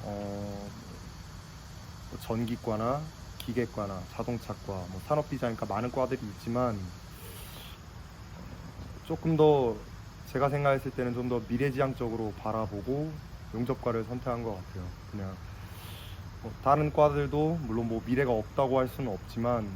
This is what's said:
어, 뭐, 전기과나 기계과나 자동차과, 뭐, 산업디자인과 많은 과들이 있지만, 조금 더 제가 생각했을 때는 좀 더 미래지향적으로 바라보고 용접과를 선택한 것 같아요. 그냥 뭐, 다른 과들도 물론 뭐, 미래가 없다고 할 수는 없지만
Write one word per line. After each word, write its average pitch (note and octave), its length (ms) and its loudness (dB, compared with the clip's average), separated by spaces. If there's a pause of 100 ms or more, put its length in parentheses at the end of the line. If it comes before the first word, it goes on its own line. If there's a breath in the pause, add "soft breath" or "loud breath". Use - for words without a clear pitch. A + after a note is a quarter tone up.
어, G2+ 640 -4 (1400)
뭐, - 80 -6
전기과나 A#2 800 0 (380)
기계과나 A2 600 -2 (120)
자동차과, - 460 -4 (100)
뭐, F#2+ 400 -6
산업디자인과 B2+ 580 2
많은 A2 260 0
과들이 B2+ 320 2
있지만, A#2 540 0 (2250 loud breath)
조금 E3 320 2
더 C#3+ 380 8 (520)
제가 C3+ 220 4
생각했을 C#3 420 4
때는 B2 220 0
좀 B2 160 0
더 A#2+ 180 2
미래지향적으로 A#2+ 920 0
바라보고 A2 720 0 (420)
용접과를 A#2 520 0
선택한 A#2+ 380 -2
것 A2 120 -2
같아요. F2+ 280 -8 (280)
그냥 F#2+ 240 -6 (1080 loud breath)
뭐, A2+ 80 -6 (120)
다른 D3 300 8
과들도 D3 680 6
물론 A#2 240 2
뭐, A2+ 180 2
미래가 B2+ 260 4
없다고 B2 480 4
할 B2+ 80 4
수는 B2+ 240 -2
없지만 A#2 640 0